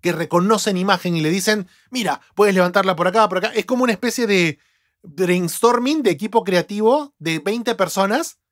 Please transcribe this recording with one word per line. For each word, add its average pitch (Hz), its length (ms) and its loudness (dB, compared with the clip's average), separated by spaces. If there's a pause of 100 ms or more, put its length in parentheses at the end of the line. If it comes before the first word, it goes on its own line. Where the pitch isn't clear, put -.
que 175 100 -2
reconocen 180 640 0
imagen 185 380 0
y 160 60 0
le 151 80 0
dicen, 196 380 -2 (240)
"Mira, 196 300 -4 (140)
puedes 202 180 4
levantarla 185 420 2
por 170 120 0
acá, 208 220 4
por 185 80 -2
acá". - 180 -2
Es 214 100 -2
como 254 180 0
una 233 100 2
especie 233 340 -2
de 175 320 0 (420)
brainstorming 190 1000 0
de 202 80 2
equipo 202 320 -2
creativo 214 760 0
de 160 200 -4
veinte 220 360 -4
personas 196 640 -2 (120)